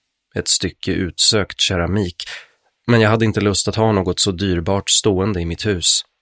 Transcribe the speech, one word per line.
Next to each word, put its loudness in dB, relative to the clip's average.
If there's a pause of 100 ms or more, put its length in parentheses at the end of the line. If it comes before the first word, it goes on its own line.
(340)
Ett -4
stycke -2
utsökt 0
keramik, -2 (600)
men 4
jag 4
hade 2
inte 0
lust 0
att -2
ha 2
något 0
så 0
dyrbart -2
stående 2
i -4
mitt -6
hus. 0 (180)